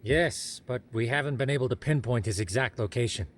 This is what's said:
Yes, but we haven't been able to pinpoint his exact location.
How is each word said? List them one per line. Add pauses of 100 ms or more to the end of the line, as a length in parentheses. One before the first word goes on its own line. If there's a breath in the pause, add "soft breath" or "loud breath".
Yes,
but (100)
we
haven't
been
able
to
pinpoint
his
exact
location. (120)